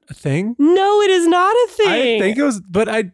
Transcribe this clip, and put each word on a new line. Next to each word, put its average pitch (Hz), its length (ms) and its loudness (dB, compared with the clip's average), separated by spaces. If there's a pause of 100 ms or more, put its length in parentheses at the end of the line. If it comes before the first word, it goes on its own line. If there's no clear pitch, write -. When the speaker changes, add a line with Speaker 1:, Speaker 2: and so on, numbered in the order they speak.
(100)
Speaker 1:
a - 40 -16
thing? 180 440 -4
Speaker 2:
No, 381 440 2
it 392 80 2
is 349 160 2
not 359 280 2
a 480 160 2
Speaker 1:
I - 60 -20
Speaker 2:
thing. 285 440 0
Speaker 1:
think 214 180 -2
it 285 40 0
was, 233 180 -2
but 196 280 -4
I 220 260 -4